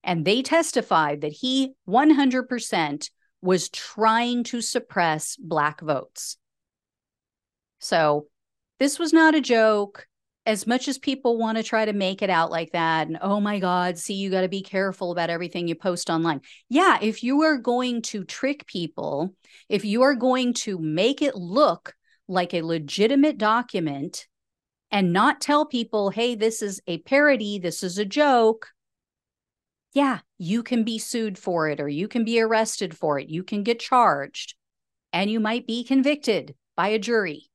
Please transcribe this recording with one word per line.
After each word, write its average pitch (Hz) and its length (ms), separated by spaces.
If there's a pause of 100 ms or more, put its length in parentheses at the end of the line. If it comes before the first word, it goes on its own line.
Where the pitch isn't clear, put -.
And 170 220
they 220 160
testified 170 800
that 151 100
he 262 420 (120)
one 247 240
hundred 262 400
percent 156 600 (300)
was 185 280
trying 233 760
to 240 160
suppress 175 760
Black 156 420
votes. - 580 (1400)
So 151 480 (520)
this 277 180
was 320 160
not 320 220
a 302 60
joke. 220 680 (380)
As 214 220
much 254 220
as 262 80
people 262 400
want 226 200
to 220 60
try 220 220
to 214 80
make 190 280
it 196 80
out 165 220
like 165 220
that, 160 340
and, 160 140
"Oh 196 180
my 208 200
God, 180 380
see, 196 180
you 196 140
gotta 185 200
be 196 120
careful 190 500
about 170 180
everything 170 400
you 165 60
post 175 340
online." 160 320 (260)
Yeah, 330 340
if 220 220
you 277 200
are 311 140
going 240 440
to 202 240
trick 285 420
people, 160 680 (360)
if 202 160
you 214 160
are 269 140
going 254 400
to 196 220
make 170 440
it 285 140
look 185 600 (320)
like 180 260
a 175 80
legitimate 202 760
document 185 920 (640)
and 190 220
not 254 260
tell 294 260
people, 226 440
"Hey, 233 260
this 220 260
is 196 260
a 170 120
parody, 254 580
this 170 240
is 185 160
a 208 60
joke," 226 680 (1200)
yeah, 269 260 (180)
you 196 240
can 233 220
be 220 160
sued 220 380
for 165 320
it, 143 100
or 143 80
you 160 220
can 226 160
be 233 160
arrested 220 560
for 151 200
it, 135 120
you 165 140
can 202 200
get 233 160
charged, 165 760 (580)
and 196 180
you 226 80
might 220 260
be 233 200
convicted 262 680 (220)
by 185 140
a 214 100
jury. 202 540